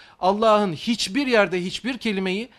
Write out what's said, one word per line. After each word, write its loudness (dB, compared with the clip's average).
Allah'ın 4
hiçbir -4
yerde 2
hiçbir -6
kelimeyi, -4